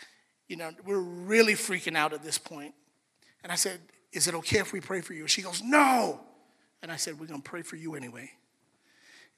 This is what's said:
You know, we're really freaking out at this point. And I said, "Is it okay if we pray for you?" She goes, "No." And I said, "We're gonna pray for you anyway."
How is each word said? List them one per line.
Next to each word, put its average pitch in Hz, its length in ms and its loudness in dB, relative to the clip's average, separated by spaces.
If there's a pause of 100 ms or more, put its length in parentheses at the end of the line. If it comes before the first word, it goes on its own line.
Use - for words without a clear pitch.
(480)
You 180 100 -10
know, 165 140 -8 (140)
we're 196 140 0
really 185 540 4
freaking 175 420 -2
out 151 180 4
at 151 100 -8
this 156 140 -2
point. 147 360 -12 (720)
And 175 80 -8
I 175 40 -2
said, 180 240 0 (320)
"Is 151 160 0
it 170 80 0
okay - 240 2
if 190 140 -2
we 185 80 -4
pray 190 200 -4
for 185 120 -12
you?" 156 140 -8
She - 140 2
goes, 180 200 -6
"No." 254 600 4 (600)
And 165 100 -12
I 156 60 -8
said, 151 220 -6
"We're 160 80 -14
gonna 147 140 -10
pray 170 220 -10
for 165 120 -14
you 160 200 -10
anyway." 123 360 -14 (1080)